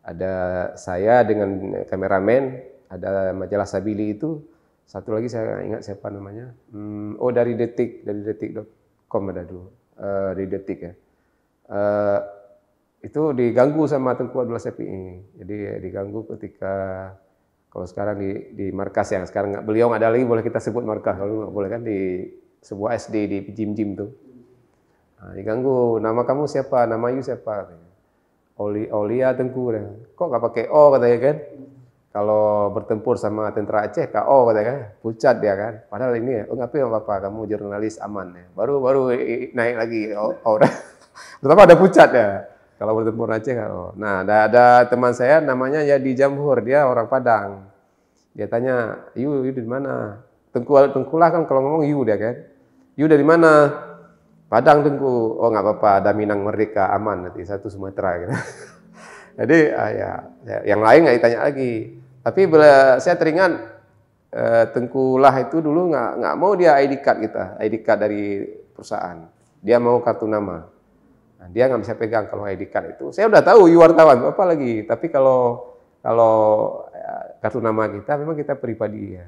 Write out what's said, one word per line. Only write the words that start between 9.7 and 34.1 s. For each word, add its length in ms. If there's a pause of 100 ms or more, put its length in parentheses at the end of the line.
eh, 340
dari 140
Detik 340
ya. 80 (760)
Eh, 480 (920)
itu 220
diganggu 560
sama 320
Tunku 240
Abdullah 180
Sapi'i. 600 (160)
Jadi 420
diganggu 540
ketika, 400 (960)
kalau 180
sekarang 320
di, 320
di 160
markas 460
yang 100
sekarang 320
nggak, 80
beliau 240
nggak 140
ada 100
lagi, 140
boleh 160
kita 160
sebut 240
markas, 340
kalau 300
nggak 80
boleh 180
kan, 140
di 400 (320)
sebuah 400
S 100
D 220
di 80 (160)
Jim 180
Jim 220
tuh. 160 (1120)
Nah, 160
diganggu, 640
"Nama 240
kamu 240
siapa? 340
Nama 300
you 80
siapa?" 420
Katanya. 260 (680)
"Oli-, 320
Aulia 400
Tengku," 380
katanya. 240 (240)
"Kok 100
nggak 220
pakai 180
O?" 240
katanya 300
kan. 140 (760)
Kalau 640
bertempur 400
sama 400
tentara 320
Aceh, 220